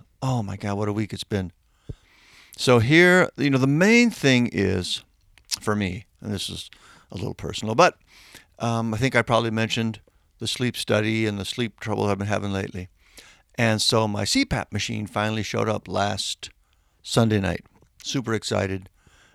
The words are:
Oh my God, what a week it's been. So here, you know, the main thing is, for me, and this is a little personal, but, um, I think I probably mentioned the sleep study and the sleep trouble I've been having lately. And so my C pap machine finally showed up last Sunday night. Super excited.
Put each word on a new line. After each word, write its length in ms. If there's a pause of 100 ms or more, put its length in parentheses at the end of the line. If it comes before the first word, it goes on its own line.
(200)
Oh 220
my 160
God, 220
what 80
a 60
week 200
it's 100
been. 280 (1040)
So 220
here, 580
you 140
know, 80
the 80
main 420
thing 420
is, 520 (580)
for 140
me, 320 (120)
and 140
this 160
is 220 (400)
a 60
little 180
personal, 400
but, 240 (580)
um, 380
I 20
think 180
I 60
probably 300
mentioned 480 (400)
the 80
sleep 280
study 520
and 100
the 80
sleep 340
trouble 260
I've 120
been 80
having 260
lately. 380 (640)
And 260
so 280
my 180
C 180
pap 300
machine 320
finally 380
showed 260
up 180
last 640 (540)
Sunday 360
night. 240 (400)
Super 300
excited. 560 (460)